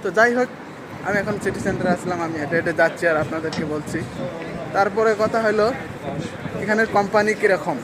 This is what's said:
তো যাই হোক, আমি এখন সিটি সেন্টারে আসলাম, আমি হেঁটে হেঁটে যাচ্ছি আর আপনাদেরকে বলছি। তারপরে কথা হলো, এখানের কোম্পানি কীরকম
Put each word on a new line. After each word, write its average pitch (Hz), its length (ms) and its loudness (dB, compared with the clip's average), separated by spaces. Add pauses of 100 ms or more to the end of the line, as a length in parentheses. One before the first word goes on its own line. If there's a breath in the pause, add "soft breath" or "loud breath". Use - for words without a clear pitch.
তো 196 80 -2
যাই 233 240 4
হোক, 247 120 2 (580)
আমি 202 120 0
এখন 202 160 0 (100)
সিটি 196 160 -2
সেন্টারে 180 300 0
আসলাম, 175 320 0
আমি 160 180 -2
হেঁটে 165 160 -2
হেঁটে 165 180 2
যাচ্ছি 165 340 4
আর 156 100 4
আপনাদেরকে 156 480 -2
বলছি। 151 340 -4 (720)
তারপরে 208 460 4
কথা 220 220 2
হলো, 214 320 4 (880)
এখানের 214 260 2
কোম্পানি 208 460 2
কীরকম 180 500 2